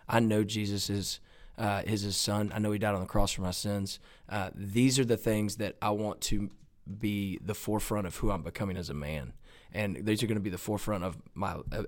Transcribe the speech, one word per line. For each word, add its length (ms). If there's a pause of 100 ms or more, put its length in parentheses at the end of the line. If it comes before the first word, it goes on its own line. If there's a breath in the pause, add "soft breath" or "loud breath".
I 100
know 240
Jesus 460
is, 300 (400 soft breath)
uh, 260
is 160
his 160
son. 380
I 40
know 120
he 80
died 160
on 60
the 60
cross 240
for 100
my 100
sins. 480 (280 soft breath)
Uh, 280
these 420
are 80
the 120
things 400
that 220
I 120
want 300
to 280 (500)
be 440
the 100
forefront 540
of 100
who 140
I'm 100
becoming 360
as 120
a 60
man. 380 (380 soft breath)
And 340
these 180
are 40
gonna 120
be 100
the 80
forefront 460
of 140 (180)
my, 220 (140)
uh, 160